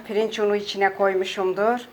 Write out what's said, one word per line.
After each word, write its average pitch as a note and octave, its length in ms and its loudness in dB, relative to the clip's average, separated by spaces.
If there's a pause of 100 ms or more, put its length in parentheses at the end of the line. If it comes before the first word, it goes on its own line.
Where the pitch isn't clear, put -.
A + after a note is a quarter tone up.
pirinç G#3+ 320 0
unu G#3 180 2
içine G3 380 0
koymuşumdur. G3 840 0 (120)